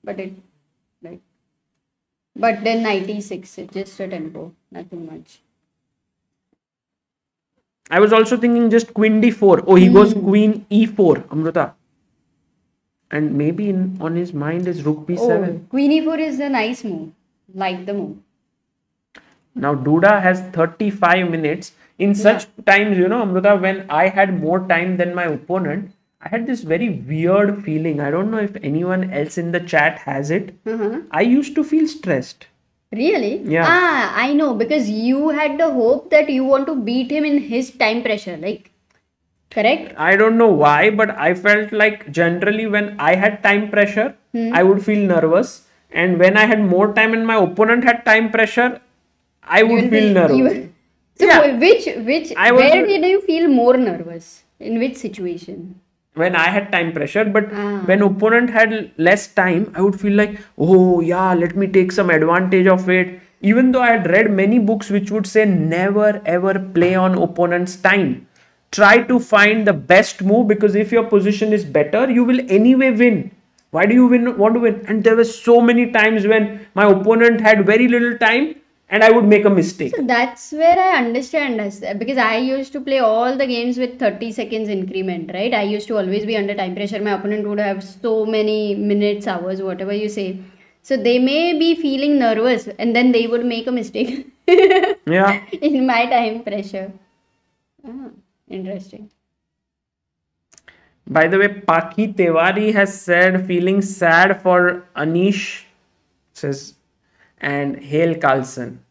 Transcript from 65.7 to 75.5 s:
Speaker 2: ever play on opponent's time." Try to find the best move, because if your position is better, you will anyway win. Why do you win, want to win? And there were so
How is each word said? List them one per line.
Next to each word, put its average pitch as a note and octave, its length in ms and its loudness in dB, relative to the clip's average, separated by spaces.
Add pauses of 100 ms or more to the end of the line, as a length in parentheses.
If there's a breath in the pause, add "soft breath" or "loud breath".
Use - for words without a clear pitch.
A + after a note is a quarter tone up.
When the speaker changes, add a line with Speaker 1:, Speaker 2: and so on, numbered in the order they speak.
Speaker 2:
ever F#3+ 180 -2 (240)
play F3 140 2 (120)
on F#3 120 2 (120)
opponent's F3 480 -2 (120)
time." F#3 240 2 (680 soft breath)
Try G#3 140 8 (180)
to B3 60 2 (140)
find G#3 400 4
the D#3 40 0 (180)
best G#3 280 2 (100)
move, A3+ 220 2
because G#3 200 0 (100)
if - 140 -4
your A3+ 60 0 (120)
position G#3 440 0
is E3 40 -8 (160)
better, A3 240 0 (160)
you B3 120 4
will B3+ 80 2 (200)
anyway C4 300 4 (140)
win. G#3+ 160 2 (580)
Why F#3+ 80 2
do A3+ 80 2
you B3 120 6
win, A#3+ 300 2
want G#3+ 180 2
to A#3+ 140 0
win? G#3+ 200 -2
And G#3 160 -2
there A3+ 120 4
were A3+ 180 2
so A#3+ 260 4 (120)